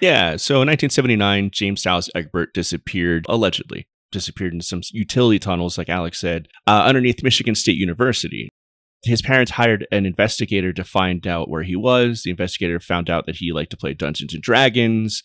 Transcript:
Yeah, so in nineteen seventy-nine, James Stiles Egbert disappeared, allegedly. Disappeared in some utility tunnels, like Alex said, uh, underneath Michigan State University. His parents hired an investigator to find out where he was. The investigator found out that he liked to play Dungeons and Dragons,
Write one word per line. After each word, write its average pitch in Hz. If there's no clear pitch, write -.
Yeah, 101
so 135
in 131
nineteen 147
seventy-nine, 101
James 98
Stiles 90
Egbert 85
disappeared, 85
allegedly. 98
Disappeared 90
in 85
some 87
utility 113
tunnels, 87
like 87
Alex 87
said, 85
uh, 104
underneath 123
Michigan 120
State -
University. 92
His 117
parents 127
hired 113
an 101
investigator 95
to 87
find 90
out 85
where 80
he 90
was. 120
The -
investigator 87
found 87
out 85
that 85
he 85
liked 76
to -
play 71
Dungeons 73
and 76
Dragons, 113